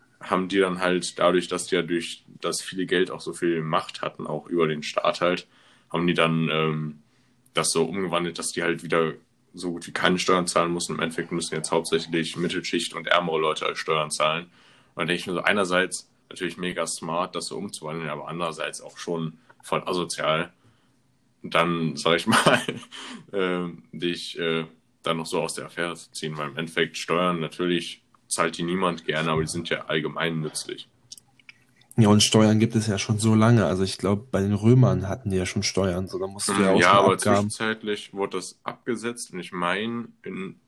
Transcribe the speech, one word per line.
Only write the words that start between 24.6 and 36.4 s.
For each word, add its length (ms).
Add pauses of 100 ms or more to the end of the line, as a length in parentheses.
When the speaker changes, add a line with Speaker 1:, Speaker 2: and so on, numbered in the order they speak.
Speaker 1:
dann 140
noch 80
so 160
aus 140
der 100
Affäre 300
zu 160
ziehen, 260
weil 120
im 80
Endeffekt 400
Steuern, 420
natürlich 600 (260)
zahlt 300
die 60
niemand 420
gerne, 260
aber 100
die 60
sind 220
ja 160
allgemein 560
nützlich. 460 (1120)
Speaker 2:
Ja, 120
und 140
Steuern 360
gibt 160
es 120
ja 100
schon 220
so 160
lange. 300
Also 180
ich 160
glaub, 320
bei 100
den 120
Römern 540
hatten 220
die 80
ja 80
schon 180
Steuern, 440
so, 100
da 100
musst 300